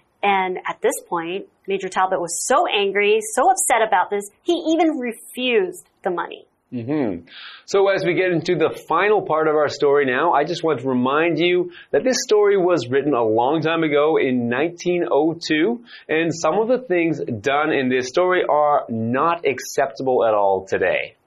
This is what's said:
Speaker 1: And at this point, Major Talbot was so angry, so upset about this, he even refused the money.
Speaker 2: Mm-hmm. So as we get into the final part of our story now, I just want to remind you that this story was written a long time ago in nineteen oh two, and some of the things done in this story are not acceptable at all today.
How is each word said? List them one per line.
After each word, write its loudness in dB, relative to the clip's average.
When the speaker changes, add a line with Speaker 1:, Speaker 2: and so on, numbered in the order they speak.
Speaker 1:
And 0
at -8
this 0
point, -8
Major -4
Talbot 0
was -6
so 4
angry, 2
so 2
upset 0
about 2
this, -4
he 0
even 2
refused -4
the -2
money. -8
Speaker 2:
Mm-hmm. -4
So 2
as 0
we 0
get 2
into 0
the 2
final 2
part 0
of 2
our 2
story 2
now, 0
I 2
just -6
want 0
to -4
remind 0
you 0
that 2
this 0
story 2
was 0
written 0
a 2
long 2
time 0
ago 2
in 0
nineteen -2
oh 2
two, -2
and 0
some -2
of 0
the 0
things -2
done -2
in 0
this 0
story 2
are 2
not -2
acceptable -2
at 4
all 2
today. -2